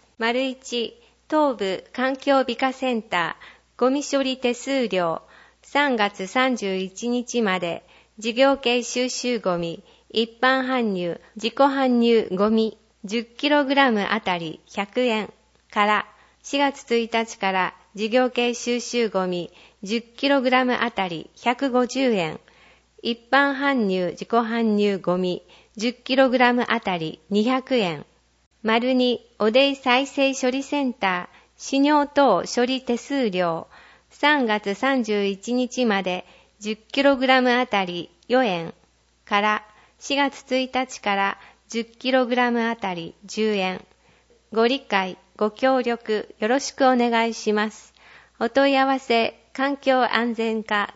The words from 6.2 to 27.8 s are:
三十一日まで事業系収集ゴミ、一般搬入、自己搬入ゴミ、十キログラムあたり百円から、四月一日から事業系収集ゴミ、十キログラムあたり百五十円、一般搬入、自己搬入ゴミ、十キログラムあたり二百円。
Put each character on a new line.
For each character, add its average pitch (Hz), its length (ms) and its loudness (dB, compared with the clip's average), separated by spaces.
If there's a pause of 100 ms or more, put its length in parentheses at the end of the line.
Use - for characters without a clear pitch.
三 262 280 0
十 196 200 -4
一 190 340 -6
日 240 320 -2
ま 190 180 0
で 175 240 -6 (360)
事 220 160 -4
業 269 220 4
系 240 260 -2
収 247 260 -4
集 247 300 -4
ゴ 180 180 -2
ミ、 170 260 -6 (280)
一 226 180 -2 (100)
般 254 280 0
搬 240 260 0
入、 175 260 -4 (160)
自 214 140 -4
己 233 60 -10
搬 269 320 2
入 233 440 4
ゴ 202 200 2
ミ、 220 260 0 (280)
十 226 200 -6
キ - 240 -4
ロ 294 160 4
グ 269 80 0
ラ 277 160 4
ム 208 180 0
あ 220 140 -2
た 180 160 -2
り 165 220 -10 (120)
百 202 280 -6
円 220 340 -2 (380)
か 208 160 2
ら、 214 180 0 (380)
四 - 160 -4
月 277 360 -2
一 233 160 -2
日 226 280 -4
か 190 120 0
ら 185 220 -2 (220)
事 214 140 -4
業 254 200 2
系 240 240 -2
収 240 280 -4
集 233 280 -2
ゴ 185 160 -2
ミ、 175 260 -4 (300)
十 220 220 -4
キ - 260 -4
ロ 277 120 4
グ 254 100 2
ラ 254 120 4
ム 247 160 0
あ 233 120 -2
た 190 160 -4
り 165 240 -10 (100)
百 254 300 0
五 247 160 2
十 254 260 0
円、 165 260 -2 (600)
一 233 180 -4 (120)
般 277 240 4
搬 269 320 0
入、 185 240 0
自 - 140 -12
己 - 40 -20
搬 233 320 0 (140)
入 208 240 2
ゴ 180 180 -2
ミ、 180 240 -4 (340)
十 233 180 -4
キ - 240 -4
ロ 262 120 6
グ 247 80 2
ラ 247 160 6
ム 240 160 0
あ 233 120 0
た 180 180 -4
り 160 200 -8 (120)
二 208 140 2
百 254 320 0
円。 170 280 -2 (560)